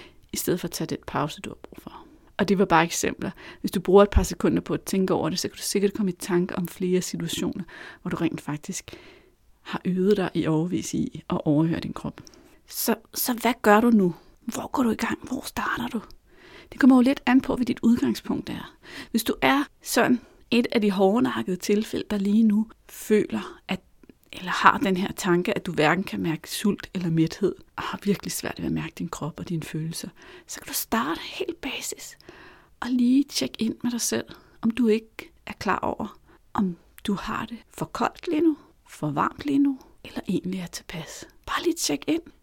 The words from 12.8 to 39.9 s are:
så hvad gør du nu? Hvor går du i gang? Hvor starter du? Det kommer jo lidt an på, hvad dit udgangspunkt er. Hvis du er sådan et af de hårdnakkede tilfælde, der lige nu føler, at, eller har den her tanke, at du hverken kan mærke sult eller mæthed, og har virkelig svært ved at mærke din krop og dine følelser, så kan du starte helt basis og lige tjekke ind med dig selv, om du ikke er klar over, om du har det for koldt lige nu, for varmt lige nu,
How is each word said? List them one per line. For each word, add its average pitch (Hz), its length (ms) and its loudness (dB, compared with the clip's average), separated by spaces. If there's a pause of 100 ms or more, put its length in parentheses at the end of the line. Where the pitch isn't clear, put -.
så - 200 -2
hvad 233 280 0
gør 208 200 8
du 240 80 6
nu? 196 260 6 (260)
Hvor - 260 -8
går - 160 -2
du 233 60 2
i 214 60 0
gang? 226 320 -4
Hvor 254 180 -6
starter - 420 -4
du? 220 140 -6 (720)
Det - 80 -8
kommer 262 160 10
jo 254 60 8
lidt 269 240 4
an 254 160 6
på, - 140 0
hvad 247 100 0
dit - 180 -2
udgangspunkt - 640 2
er. - 280 -12 (340)
Hvis 226 120 0
du - 180 -4
er 269 220 4 (180)
sådan 240 400 2 (300)
et 240 200 4
af 233 100 2
de 208 100 2
hårdnakkede 208 680 2
tilfælde, - 520 -2
der 208 80 -2
lige 208 260 4
nu 220 240 4 (220)
føler, - 760 0
at, 190 140 -4 (500)
eller 185 200 -8
har - 260 4
den 190 200 0
her 185 140 -2
tanke, 175 460 0
at - 80 -8
du 180 60 -6
hverken 160 320 2
kan 208 160 -8
mærke 165 320 -4
sult - 420 -2
eller 175 160 -2
mæthed, 160 460 0 (200)
og - 80 -8
har - 200 -8
virkelig - 280 -2
svært - 260 -6
ved - 80 -6
at - 60 -2
mærke 160 260 -4
din 175 120 -6
krop - 300 -8
og 175 100 -10
dine 160 140 -4
følelser, 160 460 -8 (380)
så - 120 -14
kan - 80 -18
du 285 60 -10
starte 269 500 -4
helt - 380 -10
basis - 560 -10 (640)
og 240 100 -6
lige 254 340 4
tjekke - 360 -6
ind 226 240 -2
med 240 80 -2
dig 233 100 -4
selv, - 240 -2 (360)
om 226 100 2
du 233 160 2
ikke - 440 -2 (140)
er - 80 -10
klar - 260 -2
over, - 400 -6 (340)
om 185 240 0 (300)
du 208 60 0
har - 320 -6
det 226 120 -14 (120)
for - 160 -10
koldt - 420 -6
lige 320 140 0
nu, 320 160 4 (320)
for - 220 -4
varmt - 340 -2
lige 277 140 2
nu, 277 200 2 (240)